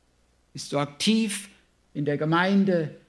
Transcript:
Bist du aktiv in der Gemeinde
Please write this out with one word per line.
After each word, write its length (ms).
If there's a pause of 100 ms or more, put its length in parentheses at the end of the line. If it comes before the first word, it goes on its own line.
(540)
Bist 180
du 60
aktiv 720 (440)
in 120
der 120
Gemeinde 760 (140)